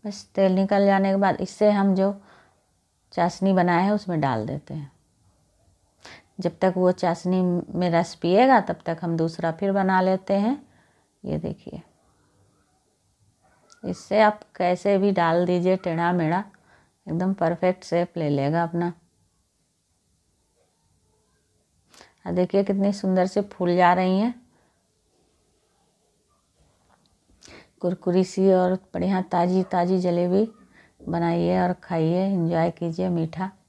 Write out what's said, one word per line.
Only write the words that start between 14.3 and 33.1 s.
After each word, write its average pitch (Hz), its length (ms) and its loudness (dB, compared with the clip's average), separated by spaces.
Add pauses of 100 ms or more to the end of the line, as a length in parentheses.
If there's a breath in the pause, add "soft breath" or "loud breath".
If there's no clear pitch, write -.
कैसे 180 420 0
भी 202 140 2
डाल 170 340 2
दीजिए 180 300 0
टेढ़ा 170 360 -2
मेढ़ा, 175 320 0 (640 soft breath)
एकदम 180 280 -2
परफेक्ट 180 500 -2
शेप 175 320 -4
ले 156 120 -2
लेगा 143 340 0
अपना। 170 300 -4 (3250 loud breath)
और 175 60 -6
देखिए 180 320 0
कितनी 196 280 0
सुंदर 185 340 0
से 196 140 -2 (120)
फूल 175 240 -2
जा 180 180 4
रही 185 240 0
हैं, 233 160 -2 (3500 loud breath)
कुरकुरी 180 440 0
सी 190 280 2
और 185 220 2 (200)
बढ़िया 185 280 -2
ताज़ी 180 400 0
ताज़ी 185 360 0
जलेबी 180 480 0 (640 soft breath)
बनाइए 170 520 0
और 180 120 0 (100)
खाइए, 170 420 0
एंजॉय 170 460 0
कीजिए 170 380 -6
मीठा। 165 420 -4 (180)